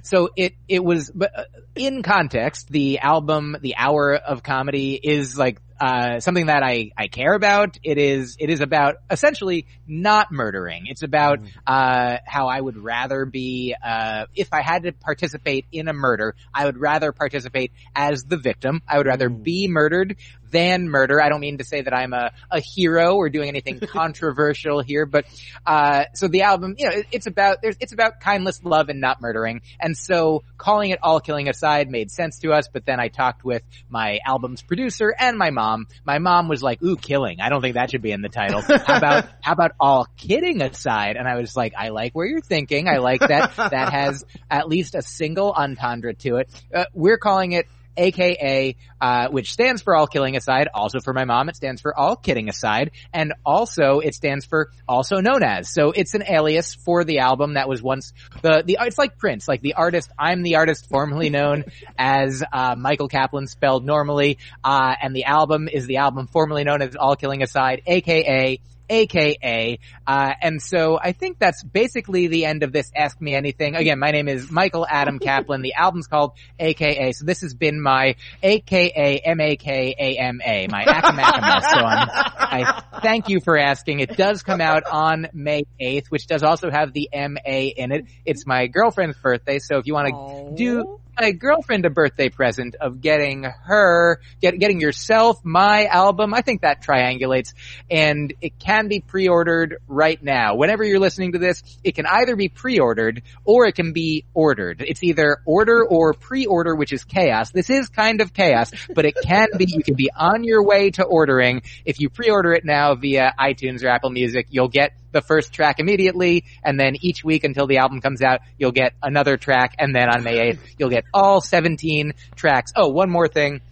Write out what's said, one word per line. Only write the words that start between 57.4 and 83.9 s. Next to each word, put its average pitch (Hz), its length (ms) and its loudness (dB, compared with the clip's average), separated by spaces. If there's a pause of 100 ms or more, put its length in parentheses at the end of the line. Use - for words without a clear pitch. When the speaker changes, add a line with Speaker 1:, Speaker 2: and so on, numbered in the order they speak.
Speaker 1:
that 135 140 -2
was 127 140 -6
once 135 300 -6 (300)
the, 160 240 4
the, 180 140 0
it's 240 180 -2
like 277 200 0
Prince, 135 300 -4
like 131 140 -2
the 143 120 -4
artist, 170 440 0
I'm 175 240 0
the 170 140 0
artist 160 320 0
formerly 147 420 -2
known 147 340 0 (180)
<laughs> - 160 -14
as, 135 440 0 (100)
uh, 127 260 -2
Michael 139 300 -2
Kaplan 135 380 -2
spelled 131 380 0
normally, 143 540 0 (260)
uh, 135 360 2
and 135 140 -6
the 131 100 -6
album 151 440 2
is 143 180 -6
the 127 120 -2
album 135 300 -2
formerly 151 360 0
known 143 180 0
as 131 140 -6
All 139 200 2
Killing 139 260 -4
Aside, 131 440 -2
A 180 140 2
K 160 260 0
A 131 340 0 (320)
A 220 140 4
K 151 360 0
A. 117 360 -2 (280)
Uh, 139 360 2
and 160 180 -2
so 160 420 0
I 180 100 -2
think 370 260 -8
that's 185 260 0
basically 190 640 -2
the 165 180 0
end 151 180 -2
of 135 100 -2
this 139 220 -2
Ask 147 280 -2
Me 147 120 -4
Anything. 143 400 -4
Again, 160 240 0
my 143 120 2
name 147 180 0
is 135 220 -6
Michael 170 360 0
Adam 143 320 -2
Kaplan. 135 440 -2
The 131 100 -6
album's 170 340 -2
called 147 260 0 (260)
A 160 160 0
K 147 340 0
A. 127 40 -2
So 143 120 -12
this 175 160 -2
has 147 140 -10
been 151 260 -2
my 135 360 2 (260)
A 208 180 4
K 180 340 0
A 143 320 2
M 165 140 0
A 151 160 0
K 135 420 -4
A 135 200 -2
M 123 260 -4
A, 104 260 -2
my 104 140 -2
Akamakama. 285 800 2
So 302 180 2
I'm, 233 320 0
I 262 680 -2 (180)
thank 220 300 0
you 190 100 2
for 165 180 2
asking. 143 420 0